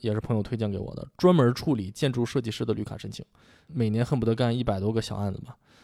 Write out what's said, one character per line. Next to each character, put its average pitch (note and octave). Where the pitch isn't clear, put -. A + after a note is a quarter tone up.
也 A2
是 A2
朋 A#2
友 G#2
推 A#2+
荐 G#2+
给 G2
我 G2
的， -
专 F3+
门 B2
处 D3+
理 G2+
建 C3
筑 B2
设 B2
计 A2+
师 -
的 A2+
绿 G#2+
卡 -
申 -
请， -
每 A#2+
年 A2+
恨 C3+
不 A2
得 A2+
干 A#2+
一 B2
百 G#2
多 G#2
个 A2+
小 G#2+
案 G2+
子 -
吧。 -